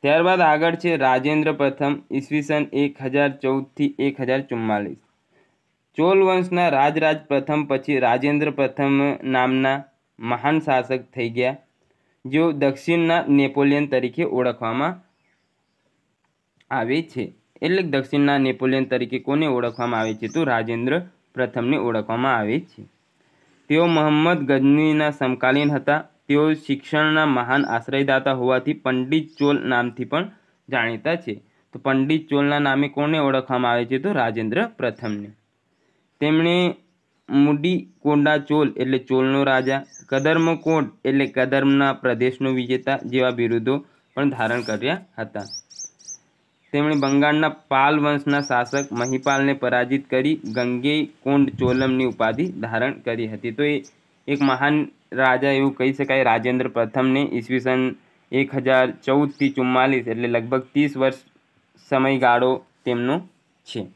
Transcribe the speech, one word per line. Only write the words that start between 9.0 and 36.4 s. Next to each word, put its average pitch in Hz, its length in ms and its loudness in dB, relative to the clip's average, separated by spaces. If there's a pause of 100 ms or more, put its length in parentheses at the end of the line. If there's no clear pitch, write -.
નામના 131 580 0 (360)
મહાન 123 400 -2
શાસક 131 420 -2 (140)
થઈ 117 160 -4
ગયા, 123 260 -2 (720)
જેઓ 156 260 0
દક્ષિણના 165 760 0
નેપોલિયન 143 580 2
તરીકે 127 380 -2
ઓળખવામાં 123 840 -4 (1600)
આવે 131 320 -2
છે. 123 300 -8 (300)
એટલે 185 200 0
દક્ષિણના 143 560 0
નેપોલિયન 131 460 0
તરીકે 127 340 -4
કોને 147 280 -2
ઓળખવામાં 120 540 -2
આવે 110 140 -2
છે? 110 140 -8
તો 160 160 -2
રાજેન્દ્ર 120 580 -2 (320)
પ્રથમને 123 420 -2
ઓળખવામાં 117 600 -2
આવે 113 240 -2
છે. 180 220 -20 (840)
તેઓ 160 180 4
મોહમ્મદ 156 520 4
ગઝનીના 147 720 2
સમકાલીન 135 600 0
હતા. 147 340 0 (240)
તેઓ 151 240 4
શિક્ષણના 151 760 0
મહાન 131 380 0
આશ્રયદાતા 135 680 0
હોવાથી 127 400 0
પંડિત 131 560 -2 (100)
ચોલ 143 220 2
નામથી 120 440 -2
પણ 170 260 -4 (400)
જાણીતા 117 460 -2
છે. 127 180 -8 (380)
તો 113 60 -16
પંડિત 139 500 0
ચોલના 143 300 2
નામે 143 300 0
કોને 147 300 -2
ઓળખવામાં 131 540 0
આવે 120 120 0
છે? 131 140 -4
તો 190 140 -4
રાજેન્દ્ર 117 540 -2
પ્રથમને. 107 640 -6 (880)
તેમણે 170 540 2 (560)